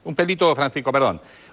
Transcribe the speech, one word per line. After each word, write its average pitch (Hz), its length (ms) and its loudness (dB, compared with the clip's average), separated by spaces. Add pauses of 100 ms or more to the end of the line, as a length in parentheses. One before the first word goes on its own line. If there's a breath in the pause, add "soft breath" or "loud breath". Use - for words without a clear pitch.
un 165 100 -8
pelito, 175 420 2
Francisco, 135 360 -2
perdón. 127 280 2 (320 loud breath)